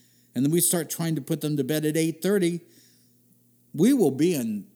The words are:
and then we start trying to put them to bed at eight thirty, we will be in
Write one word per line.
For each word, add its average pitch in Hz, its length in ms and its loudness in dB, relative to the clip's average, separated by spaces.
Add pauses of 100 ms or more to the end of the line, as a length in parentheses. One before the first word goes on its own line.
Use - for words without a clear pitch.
(360)
and 123 80 -2
then 147 80 2
we 170 100 2
start 170 280 -2
trying 165 260 -4
to 156 60 -6
put 151 200 -6
them 151 160 -4
to 139 60 -2
bed 151 220 -2
at 151 100 -2
eight 160 260 -2
thirty, 175 400 0 (1120)
we 202 200 6
will 190 180 4
be 151 220 2
in 113 420 -4